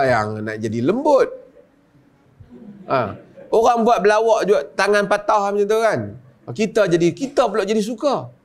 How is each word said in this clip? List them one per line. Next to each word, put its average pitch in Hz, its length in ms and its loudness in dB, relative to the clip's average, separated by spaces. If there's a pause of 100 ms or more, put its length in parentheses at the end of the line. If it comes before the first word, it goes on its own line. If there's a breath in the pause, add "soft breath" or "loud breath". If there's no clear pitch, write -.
yang 117 220 2 (180)
nak 107 160 -8
jadi 113 240 -4
lembut? 240 440 2 (1600)
Ha. 120 300 -4 (340)
Orang 233 320 2
buat 220 220 2
berlawak 214 420 2
juga 196 140 2 (160)
tangan 202 340 0
patah 208 400 0
macam 202 160 0
tu 220 140 0
kan. 208 200 0 (520)
Kita 208 340 0
jadi, 170 300 2
kita 254 320 -2
pula 202 160 -2
jadi 214 180 0
suka. 214 480 -4 (140)